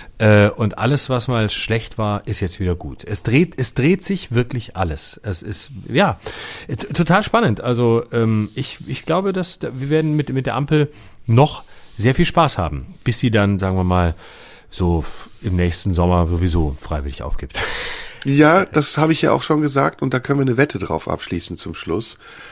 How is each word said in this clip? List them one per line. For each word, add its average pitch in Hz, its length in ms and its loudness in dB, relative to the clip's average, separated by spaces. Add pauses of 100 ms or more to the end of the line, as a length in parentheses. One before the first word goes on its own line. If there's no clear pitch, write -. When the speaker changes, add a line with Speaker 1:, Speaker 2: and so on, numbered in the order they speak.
(200)
Speaker 1:
Äh, 104 300 6
und 107 280 -2
alles, 127 320 0
was 123 180 -2
mal 113 220 0
schlecht - 480 -4
war, 104 300 -2
ist 104 120 -2
jetzt 90 200 -4
wieder 90 160 0
gut. - 280 -12
Es - 200 -6
dreht, 151 340 2
es - 160 -2
dreht 170 300 2
sich - 280 -4
wirklich 120 440 -2
alles. 87 480 -4
Es 95 180 -6
ist, - 300 -8 (200)
ja, 143 280 0 (480)
t-, 131 80 -6
total 175 480 0
spannend. 214 380 2
Also, 117 500 2
ähm, 110 420 2
ich, - 320 -8
ich 131 200 -8
glaube, 185 280 0
dass 180 240 -4
da, - 160 -8
wir 135 160 -6
werden 156 260 2
mit, 147 140 0
mit 131 160 -2
der 113 80 -2
Ampel 143 380 2 (340)
noch 123 380 4 (340)
sehr 117 160 4
viel 175 120 4
Spaß 156 340 2
haben, 71 260 -4 (180)
bis 117 140 0
sie 123 140 2
dann, 101 260 4
sagen 95 200 0
wir 92 60 2
mal, 90 300 2 (560)
so 85 340 0 (380)
im 92 140 -2
nächsten 87 400 0
Sommer 87 320 4
sowieso 82 520 0
freiwillig 71 440 -8
aufgibt. - 440 -4
<laughs> - 40 -6 (540)
Speaker 2:
Ja, 151 400 6
das - 320 0
habe 156 160 4
ich - 80 -6
ja 139 100 4
auch 123 120 2
schon 156 180 0
gesagt 143 400 0
und 131 120 -2
da 131 60 2
können 143 200 0
wir 135 60 2
eine 120 120 0
Wette 139 220 2
drauf 85 280 -4
abschließen 87 480 -6
zum 82 200 -10
Schluss. 87 420 -6 (340)